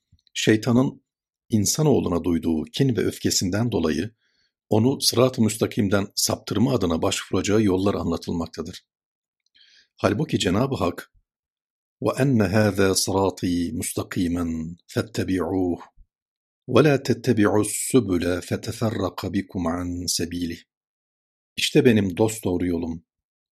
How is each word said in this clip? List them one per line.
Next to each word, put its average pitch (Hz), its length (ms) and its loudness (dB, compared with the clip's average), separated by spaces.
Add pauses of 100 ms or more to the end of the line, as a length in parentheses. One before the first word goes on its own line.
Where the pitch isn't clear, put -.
(340)
şeytanın 120 720 2 (460)
insanoğluna 98 760 2
duyduğu 80 400 0
kin 131 320 0
ve - 60 0
öfkesinden 101 720 -2
dolayı 80 440 -2 (580)
onu 117 280 2
sırat-ı 120 400 2
müstakimden 101 760 0
saptırma - 580 0
adına 85 280 0
başvuracağı 98 640 0
yollar 95 300 2
anlatılmaktadır. 82 880 -6 (1120)
Halbuki 104 440 0
Cenab-ı 110 360 0
Hak, - 360 -4 (920)
"Ve 117 160 0
enne 127 260 2
hâzâ 98 520 2
sırâtî 92 800 0
mustakîmen 85 1040 -6 (100)
fettebi'ûh, 90 920 -2 (920)
ve 120 140 6
lâ 143 200 2
tettebi'us 107 680 2
sübüle 90 680 0
feteferraka 101 920 -4
bikum 95 340 -4
an 87 400 -6
sebîlih." 85 540 -6 (960)
"İşte - 280 4
benim 101 320 4
dosdoğru 92 480 0
yolum, 85 400 -6 (500)